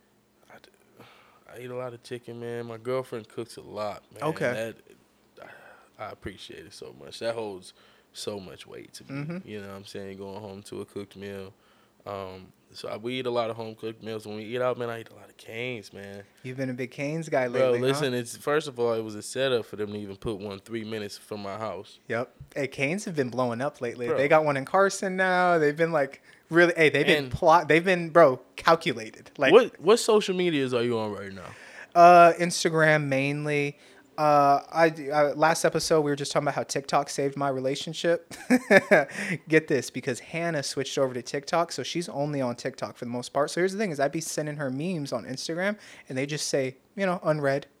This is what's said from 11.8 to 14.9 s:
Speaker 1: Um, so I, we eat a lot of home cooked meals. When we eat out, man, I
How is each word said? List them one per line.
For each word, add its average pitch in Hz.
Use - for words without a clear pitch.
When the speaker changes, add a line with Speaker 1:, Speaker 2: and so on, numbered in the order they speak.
Speaker 1:
Um, 95
so -
I, -
we 123
eat 127
a -
lot 117
of 110
home 110
cooked 113
meals. 107
When 104
we 110
eat 120
out, 123
man, 120
I 117